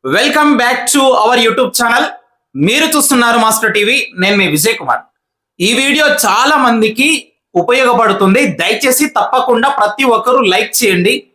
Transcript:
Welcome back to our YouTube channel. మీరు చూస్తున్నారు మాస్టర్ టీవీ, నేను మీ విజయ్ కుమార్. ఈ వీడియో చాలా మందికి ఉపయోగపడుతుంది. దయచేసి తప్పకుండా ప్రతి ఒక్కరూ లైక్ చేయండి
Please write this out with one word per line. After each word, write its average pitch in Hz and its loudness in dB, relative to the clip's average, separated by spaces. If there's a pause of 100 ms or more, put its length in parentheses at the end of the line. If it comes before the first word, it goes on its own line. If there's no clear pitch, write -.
(120)
Welcome 294 2
back 247 0 (180)
to 285 4
our 247 2 (100)
YouTube 254 0
channel. 240 0 (520)
మీరు 277 0
చూస్తున్నారు 240 0
మాస్టర్ 220 0
టీవీ, 220 -2 (120)
నేను 202 0
మీ 190 0
విజయ్ 147 -2
కుమార్. 131 -4 (640)
ఈ 208 0
వీడియో 277 0
చాలా 277 0
మందికి 247 0 (280)
ఉపయోగపడుతుంది. 240 2
దయచేసి 247 -2
తప్పకుండా 254 -2
ప్రతి 269 -2
ఒక్కరూ 247 2
లైక్ 214 -2
చేయండి - 0